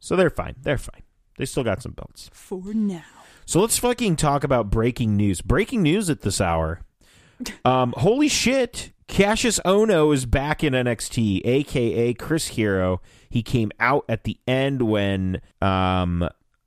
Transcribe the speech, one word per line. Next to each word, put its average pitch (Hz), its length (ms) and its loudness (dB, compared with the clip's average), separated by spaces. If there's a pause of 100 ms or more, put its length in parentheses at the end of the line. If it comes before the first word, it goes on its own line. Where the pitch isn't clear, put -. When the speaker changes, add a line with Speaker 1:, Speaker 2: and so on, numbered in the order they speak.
Speaker 1:
So - 160 -2
they're 180 120 4
fine. - 320 -6
They're 139 160 -2
fine. - 260 -12 (340)
They - 80 -4
still 135 180 -4
got 104 180 -2
some - 120 -12
belts. - 400 -18
Speaker 2:
For - 280 -12 (120)
now. 202 300 -2 (420)
Speaker 1:
So 160 160 2
let's 226 160 2
fucking 240 400 0
talk 143 260 0
about 123 260 0
breaking 110 460 0
news. 101 260 2
Breaking 208 420 0
news 175 260 2
at 139 120 -2
this 98 200 -2
hour. 82 380 0 (600)
Speaker 2:
<laughs> - 260 -14
Speaker 1:
Um, 127 320 2
holy 240 320 2
shit! - 640 -2 (160)
Cassius 208 560 2
Ohno 185 480 4
is 131 120 0
back 139 380 0
in 143 100 0
N 127 140 0
X 117 220 -4
T, 104 340 0
A 131 200 2
K - 160 -4 (300)
A 117 40 -2
Chris 156 340 -4
Hero. 92 540 0 (280)
He 117 140 -2
came 110 360 0
out 127 280 2
at 113 160 -4
the - 140 -6 (100)
end 131 360 0
when, 98 580 0 (200)
um, 92 680 2 (400)